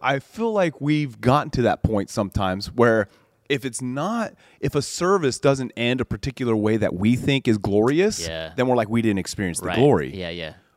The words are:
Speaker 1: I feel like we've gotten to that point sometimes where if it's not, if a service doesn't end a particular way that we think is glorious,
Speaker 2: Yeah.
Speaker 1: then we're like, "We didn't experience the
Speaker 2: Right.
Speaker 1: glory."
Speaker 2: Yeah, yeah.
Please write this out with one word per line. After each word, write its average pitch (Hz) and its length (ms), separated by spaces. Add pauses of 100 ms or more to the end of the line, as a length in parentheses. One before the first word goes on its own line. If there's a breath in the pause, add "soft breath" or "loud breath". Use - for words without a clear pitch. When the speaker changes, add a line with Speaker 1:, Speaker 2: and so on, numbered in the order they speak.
Speaker 1:
I 135 180
feel 220 340
like 180 280
we've 147 400
gotten 139 300
to 127 120
that 104 200
point 101 280
sometimes 98 600
where 113 360 (420 soft breath)
if 135 160
it's 127 160
not, 160 520 (260 soft breath)
if - 160
a 143 60
service 175 580
doesn't 135 380
end 123 240
a 117 40
particular 117 500
way 107 220
that 101 180
we 107 200
think 135 320
is 110 120
glorious, 113 680
Speaker 2:
Yeah. 80 280
Speaker 1:
then 127 120
we're 127 80
like, 107 140
"We 117 140
didn't 104 160
experience 90 400
the 90 80
Speaker 2:
Right. 87 100
Speaker 1:
glory." 98 380
Speaker 2:
Yeah, 90 140
yeah. 82 240 (240)